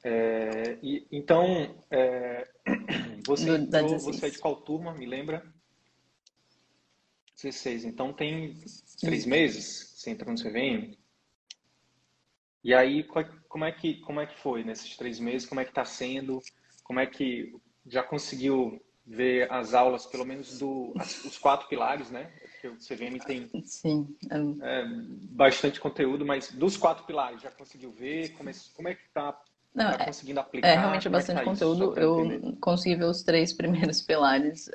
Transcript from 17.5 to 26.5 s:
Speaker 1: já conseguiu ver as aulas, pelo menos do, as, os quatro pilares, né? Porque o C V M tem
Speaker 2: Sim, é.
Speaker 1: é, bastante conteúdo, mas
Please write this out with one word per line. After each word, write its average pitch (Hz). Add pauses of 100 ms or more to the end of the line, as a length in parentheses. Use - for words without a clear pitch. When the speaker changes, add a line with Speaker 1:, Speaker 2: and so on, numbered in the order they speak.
Speaker 1:
já 127
conseguiu 131 (260)
ver 123
as 120
aulas, 123
pelo 127
menos 131
do, 135
as, -
os -
quatro 139
pilares, 127
né? 131 (200)
Porque -
o 117
C -
V 117
M 123
tem 127 (160)
Speaker 2:
Sim, 147 (140)
é. 147
Speaker 1:
é, 117 (460)
bastante 139
conteúdo, 143
mas 139